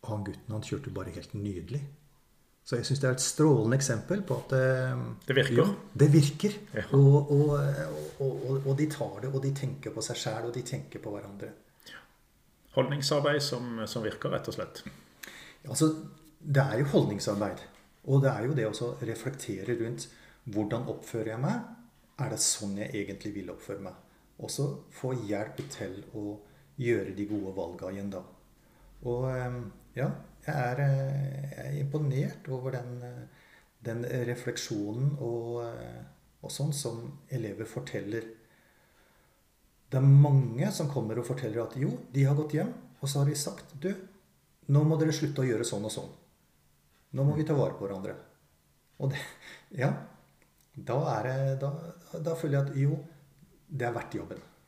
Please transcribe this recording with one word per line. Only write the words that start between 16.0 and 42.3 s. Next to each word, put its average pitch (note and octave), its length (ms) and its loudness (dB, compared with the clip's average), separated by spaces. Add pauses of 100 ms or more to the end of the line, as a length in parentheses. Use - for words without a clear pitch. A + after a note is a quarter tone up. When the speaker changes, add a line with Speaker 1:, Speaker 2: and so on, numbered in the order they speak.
Speaker 1:
det C#3 240 4
er A#2 160 2
jo C#3 100 0
holdningsarbeid. G2+ 720 2 (440)
Og C3+ 160 6
det C3+ 80 6
er G#2+ 140 -2
jo D3 100 0
det A2+ 120 2
å G#2 80 -4
så A#2+ 160 -4 (120)
reflektere A2 760 -4
rundt, A2+ 280 -4 (400)
"Hvordan G#2+ 400 0
oppfører A2 460 -6
jeg B2 80 -4
meg? A3 220 0 (540)
Er C3+ 140 -4
det G2+ 100 -4
sånn G2+ 380 -2
jeg A2 220 -6
egentlig G2 320 -8
vil F#2 180 -8
oppføre - 320 -10
meg?" F2+ 140 -12 (400)
Og A2 140 -10
så C#3 160 -2 (260)
få B2+ 180 -4 (160)
hjelp G#2 320 -4 (140)
til F#2+ 240 -8 (180)
å G#2 220 -6 (400)
gjøre G#2 380 0
de G2+ 120 -2
gode F#2+ 280 -4
valgene F#2 400 -6
igjen G2 180 -6
da. F#2 80 -8 (800)
Og, B2 260 -2
ehm, B2 300 -4 (400)
ja, C3+ 100 0 (380)
jeg D#3 80 -4
er, C3 260 0
eh, C#3 720 0
jeg - 160 -12
er C#3+ 140 -4
imponert C#3 720 -2
over B2+ 160 -4
den, B2 320 -8
eh, B2 240 -12 (580)
den A#2 200 -4 (260)
refleksjonen A#2+ 880 -2
og, A#2+ 480 -4
eh, A#1+ 360 -12 (400)
og - 80 -10
sånn C#3+ 220 -2
som A#2 300 -6 (280)
elever G#2+ 360 -4
forteller. G#2+ 580 -6 (1700)
Det C3+ 80 2
er C3+ 80 8
mange C#3 640 8
som D#3 160 -2
kommer A2 300 -2
og A#2+ 80 -4
forteller A#2 360 -2
at A2 140 -6
jo, C#3+ 140 2 (220)
de C#3 120 6
har C#3 100 6